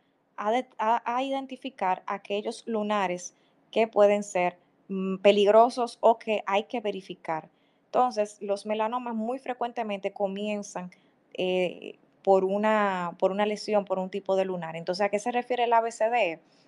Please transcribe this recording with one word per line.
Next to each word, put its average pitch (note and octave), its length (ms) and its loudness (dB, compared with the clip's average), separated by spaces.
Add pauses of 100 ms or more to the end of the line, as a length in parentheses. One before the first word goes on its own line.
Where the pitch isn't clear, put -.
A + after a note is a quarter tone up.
(360)
a G#3 160 0
de-, B3+ 160 0 (100)
a, A3 260 2
a A#3+ 200 -2
identificar C4 800 -4
aquellos G#3 640 -6
lunares G#3 640 -2 (380)
que A3 160 2
pueden G#3 340 4
ser, F3+ 340 -2 (300)
mm, F#3+ 300 -4
peligrosos G#3 840 4
o A#3 160 6
que G#3+ 300 -4
hay G3+ 180 0
que A#3+ 160 -8
verificar. F#3 680 -8 (380)
Entonces, G#3+ 540 -2
los G3+ 240 -4
melanomas A3+ 520 -4
muy A#3+ 240 -4
frecuentemente A3+ 720 -6
comienzan, G3+ 800 -6 (420)
eh, F3+ 640 -4 (260)
por F#3+ 220 6
una, G3 760 0
por F#3+ 140 2
una G#3 120 0
lesión, G#3 400 0
por F#3+ 140 -4
un F#3 100 -4
tipo F#3+ 280 -2
de F#3+ 80 2
lunar. E3+ 320 -6
Entonces, F3+ 280 -2
¿a G3+ 40 2
qué G3+ 100 -2
se A#3+ 140 -4
refiere A#3+ 320 -2
el A#3 80 4
A A#3 80 8
B A3+ 100 0
C A3 180 0
D A3+ 260 2
E? D#3+ 60 -12 (280)